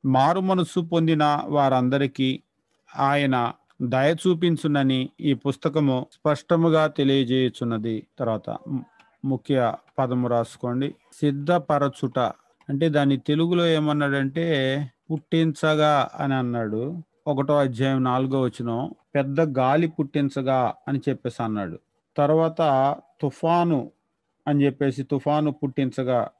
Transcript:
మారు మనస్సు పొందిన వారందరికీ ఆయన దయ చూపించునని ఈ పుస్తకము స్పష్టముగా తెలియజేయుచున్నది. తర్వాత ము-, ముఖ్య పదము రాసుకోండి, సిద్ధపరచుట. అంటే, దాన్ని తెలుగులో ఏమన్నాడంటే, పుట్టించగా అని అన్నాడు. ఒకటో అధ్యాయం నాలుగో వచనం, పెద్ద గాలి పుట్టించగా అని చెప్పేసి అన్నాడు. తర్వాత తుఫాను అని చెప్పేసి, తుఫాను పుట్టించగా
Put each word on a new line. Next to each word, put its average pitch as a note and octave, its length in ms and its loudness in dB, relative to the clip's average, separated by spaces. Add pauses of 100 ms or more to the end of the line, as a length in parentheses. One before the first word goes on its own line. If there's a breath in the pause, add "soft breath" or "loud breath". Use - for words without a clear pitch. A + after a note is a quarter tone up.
మారు C3+ 360 4
మనస్సు F#3 400 0
పొందిన D#3+ 640 2
వారందరికీ C3+ 960 0 (540)
ఆయన C3+ 560 0 (300)
దయ C3 320 2
చూపించునని D3+ 960 0 (120)
ఈ D3 140 2
పుస్తకము C#3 800 -2
స్పష్టముగా D#3+ 760 2
తెలియజేయుచున్నది. B2 1200 0 (120)
తర్వాత A2+ 320 -4
ము-, B2 340 -8 (400 soft breath)
ముఖ్య B2+ 500 0 (240)
పదము B2 300 0
రాసుకోండి, A#2+ 680 -2 (180)
సిద్ధపరచుట. C#3+ 1040 -2 (500)
అంటే, C#3 200 0
దాన్ని C#3+ 280 2
తెలుగులో E3+ 500 0
ఏమన్నాడంటే, D3 1200 0 (220)
పుట్టించగా D#3 1040 2
అని C#3 200 -2
అన్నాడు. A#2+ 680 -4 (240)
ఒకటో C#3+ 320 0
అధ్యాయం C3+ 460 0
నాలుగో C3 360 0
వచనం, A#2+ 500 -4 (240)
పెద్ద C#3 260 -2
గాలి C#3+ 460 2
పుట్టించగా C#3 880 -2 (140)
అని C#3 200 -2
చెప్పేసి B2 340 -6
అన్నాడు. G#2 380 -6 (360)
తర్వాత D#3+ 400 2 (680)
తుఫాను E3 720 0 (540)
అని C#3+ 180 2
చెప్పేసి, C#3 380 -2
తుఫాను D3 500 0
పుట్టించగా C3 880 -2